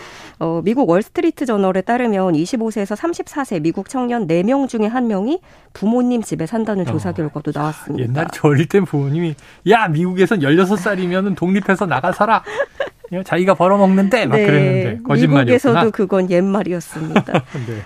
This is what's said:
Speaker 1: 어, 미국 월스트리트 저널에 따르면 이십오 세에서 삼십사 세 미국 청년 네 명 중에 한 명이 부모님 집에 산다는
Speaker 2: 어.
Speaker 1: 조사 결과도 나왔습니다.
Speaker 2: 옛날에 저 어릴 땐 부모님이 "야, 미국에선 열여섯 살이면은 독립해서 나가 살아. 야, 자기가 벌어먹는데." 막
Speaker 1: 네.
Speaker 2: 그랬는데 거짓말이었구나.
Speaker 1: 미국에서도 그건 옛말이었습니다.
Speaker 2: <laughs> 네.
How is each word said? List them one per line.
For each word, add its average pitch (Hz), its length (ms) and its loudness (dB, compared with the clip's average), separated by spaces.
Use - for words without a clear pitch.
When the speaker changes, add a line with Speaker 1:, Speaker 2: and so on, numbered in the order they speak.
Speaker 1:
어, 165 260 -2
미국 240 240 2
월스트리트 302 560 0
저널에 196 360 0
따르면 208 540 0
이십오 220 360 -2
세에서 208 240 -4
삼십사 339 500 -6
세 196 140 -4
미국 165 280 -4
청년 240 400 -4
네 170 160 0
명 262 240 0
중에 214 200 -2
한 240 200 -2
명이 220 320 -2
부모님 240 520 0
집에 160 240 -6
산다는 220 400 -2
Speaker 2:
어. - 40 -4
Speaker 1:
조사 165 220 -4
결과도 151 400 -6
나왔습니다. 151 560 -6
Speaker 2:
옛날에 147 240 -2
저 - 160 0
어릴 147 180 2
땐 196 180 2
부모님이 147 500 -2
"야, 220 180 4
미국에선 180 540 0
열여섯 180 380 4
살이면은 185 560 -2
독립해서 196 500 0
나가 151 260 0
살아. 208 320 0
야, 180 80 -4
자기가 185 320 0
벌어먹는데." 196 720 4
막 - 120 2
Speaker 1:
네. 208 100 4
Speaker 2:
그랬는데 131 560 2
거짓말이었구나. 151 400 4
Speaker 1:
미국에서도 240 480 4
그건 185 400 0
옛말이었습니다. 175 880 0
Speaker 2:
<laughs> - 120 -6
네. 117 520 -4